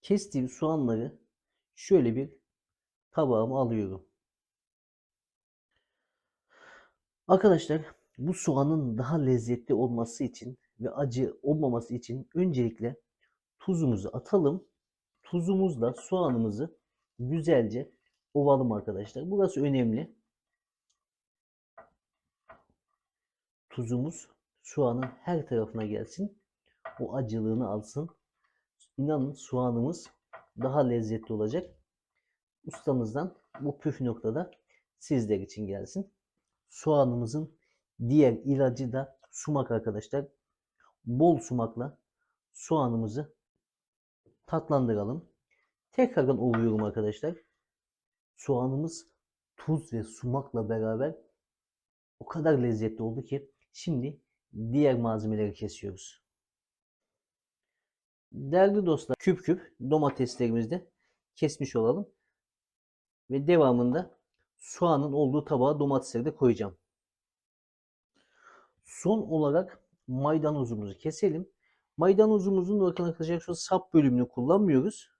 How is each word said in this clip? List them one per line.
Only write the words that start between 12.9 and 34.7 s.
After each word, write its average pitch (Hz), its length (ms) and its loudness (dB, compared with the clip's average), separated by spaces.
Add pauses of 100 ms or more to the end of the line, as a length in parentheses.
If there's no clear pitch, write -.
tuzumuzu 135 540 0
atalım. 165 540 0 (560)
Tuzumuzla 170 680 0
soğanımızı 123 840 -2 (420)
güzelce 127 720 0 (420)
ovalım 139 380 4
arkadaşlar. 104 600 -6
Burası 190 300 0
önemli. 131 540 0 (3500)
Tuzumuz 123 580 -6 (360)
soğanın 127 420 -2 (160)
her 170 260 -4
tarafına 110 380 -4
gelsin. 107 560 -8 (580)
O - 160 -6
acılığını 110 540 -2
alsın. 107 400 -8 (880)
İnanın 143 360 -2
soğanımız 123 760 -4 (520)
daha 131 180 -2
lezzetli 117 540 -2
olacak. 110 420 -4 (880)
Ustamızdan 131 720 -4 (260)
bu 143 180 -6
püf 147 220 -6
noktada 123 500 -4 (480)